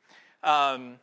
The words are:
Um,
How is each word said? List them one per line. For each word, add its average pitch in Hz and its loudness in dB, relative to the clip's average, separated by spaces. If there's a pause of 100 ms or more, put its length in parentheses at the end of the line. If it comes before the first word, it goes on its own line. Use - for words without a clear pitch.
(420)
Um, 135 0